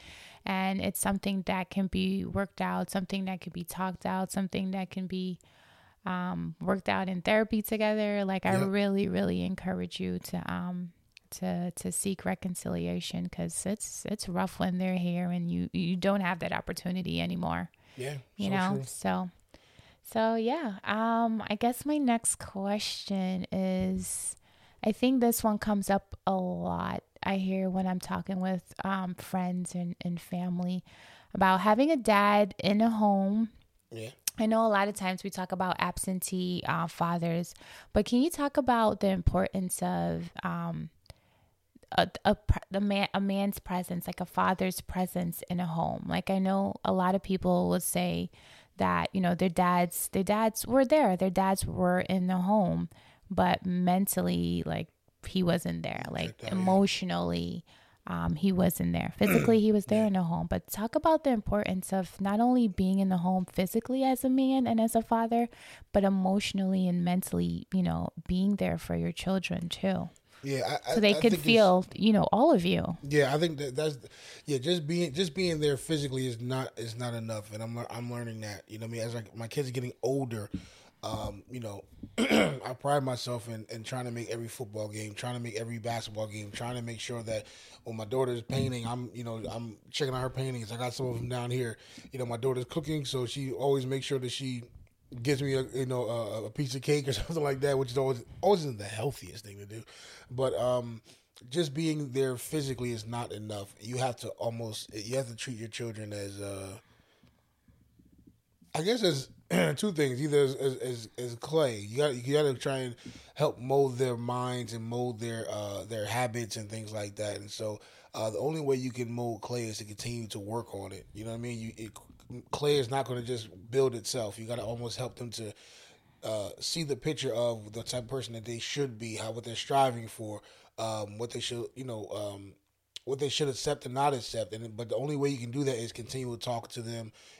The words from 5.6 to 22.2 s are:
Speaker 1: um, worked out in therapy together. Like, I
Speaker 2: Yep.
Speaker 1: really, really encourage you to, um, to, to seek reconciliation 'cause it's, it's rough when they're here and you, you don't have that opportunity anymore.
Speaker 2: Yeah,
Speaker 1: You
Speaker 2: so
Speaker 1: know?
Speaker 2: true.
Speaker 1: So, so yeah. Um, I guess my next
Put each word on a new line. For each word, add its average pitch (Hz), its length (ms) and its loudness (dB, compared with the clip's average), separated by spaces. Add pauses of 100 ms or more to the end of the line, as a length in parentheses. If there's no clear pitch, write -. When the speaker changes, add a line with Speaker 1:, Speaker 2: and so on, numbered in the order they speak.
Speaker 1:
um, 180 540 -4
worked 185 280 0
out 190 200 2
in 180 140 -4
therapy 214 400 4
together. 214 640 2
Like, 190 180 0
I 190 140 4
Speaker 2:
Yep. 196 100 2
Speaker 1:
really, 196 400 2
really 180 340 2
encourage 180 580 -4
you 180 180 -2
to, 175 340 -6
um, 180 400 -6 (380)
to, 180 420 -2
to - 180 -6
seek - 340 -4
reconciliation 175 1040 -4
'cause 170 380 -6
it's, - 400 -6
it's - 220 -6
rough 185 300 -2
when 185 200 0
they're 185 200 0
here 175 320 0
and 175 200 -2
you, 175 220 -2
you 180 240 0
don't 196 240 2
have 175 200 0
that 170 120 -2
opportunity 170 680 -4
anymore. 90 500 -2 (260)
Speaker 2:
Yeah, 139 220 -6 (180)
Speaker 1:
You 196 140 -2
Speaker 2:
so 190 40 2
Speaker 1:
know? 185 220 2
Speaker 2:
true. 135 100 -4
Speaker 1:
So, 185 440 -4 (720)
so 226 320 0
yeah. 226 400 0 (100)
Um, 226 640 2
I 208 80 0
guess 247 300 0
my 302 120 2
next 240 400 2